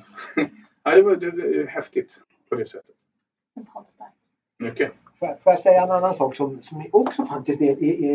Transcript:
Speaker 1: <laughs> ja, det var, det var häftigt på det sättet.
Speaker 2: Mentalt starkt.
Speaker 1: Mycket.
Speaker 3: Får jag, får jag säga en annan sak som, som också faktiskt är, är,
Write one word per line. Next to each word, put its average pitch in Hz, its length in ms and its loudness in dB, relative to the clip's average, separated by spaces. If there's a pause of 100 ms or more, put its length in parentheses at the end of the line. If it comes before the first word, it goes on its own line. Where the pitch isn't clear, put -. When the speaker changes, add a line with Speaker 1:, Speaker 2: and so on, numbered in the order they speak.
(360)
Speaker 1:
<laughs> - 480 -8
ja, 160 120 2
det 190 60 12
var, 196 140 4
det 175 160 -4
var 151 340 -2
häftigt - 560 -8 (280)
på - 60 -2
det 113 100 -4
sättet. - 300 -18 (600)
Speaker 2:
Mentalt 214 400 -20
starkt. - 200 -20 (420)
Speaker 1:
Mycket. 120 340 -6 (280)
Speaker 3:
Får 175 80 -4
jag, 147 140 -8
får 185 100 6
jag 175 80 2
säga 185 240 6
en 185 80 -2
annan 180 240 0
sak 135 200 -2
som, 135 260 -6
som 156 300 -14
också 254 340 2
faktiskt 143 360 -6
är, 143 220 2
är, 156 200 0 (120)